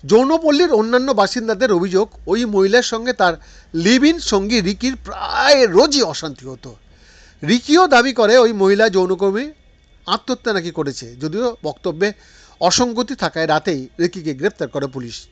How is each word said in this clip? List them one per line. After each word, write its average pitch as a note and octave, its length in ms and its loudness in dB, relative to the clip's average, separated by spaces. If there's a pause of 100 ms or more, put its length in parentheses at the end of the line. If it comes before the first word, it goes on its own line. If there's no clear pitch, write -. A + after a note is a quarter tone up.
যৌনপল্লীর D4 760 2
অন্যান্য B3 300 0 (120)
বাসিন্দাদের A3 560 -2
অভিযোগ, F#3+ 300 0 (200)
ওই G#3 140 -2 (140)
মহিলার G3 360 2
সঙ্গে A#3 300 -6
তার F3 120 2 (400)
লিভ G3+ 360 2
ইন E4+ 80 0 (140)
সঙ্গী G#3+ 300 0
রিকির G#3 340 -4 (100)
প্রায় C4+ 540 0 (160)
রোজই C#4 360 4
অশান্তি C#3 400 -12
হতো। C3 200 -18 (720)
রিকিও B3 440 2
দাবি C4 320 2
করে A3 180 4
ওই B3 140 4 (100)
মহিলা G3+ 280 4
যৌনকর্মী F#3+ 560 0 (600)
আত্মহত্যা A#3 460 -4
নাকি E3+ 180 -4
করেছে, C#3 360 -8 (160)
যদিও F#3 220 -6 (200)
বক্তব্যে E3+ 440 -4 (520)
অসঙ্গতি A#3+ 600 0
থাকায় D#3+ 300 -4
রাতেই D#3 280 -2 (200)
রিকিকে E3+ 380 -4
গ্রেপ্তার D#3 360 -6
করে C#3 200 -6
পুলিশ। A#2+ 200 -12 (160)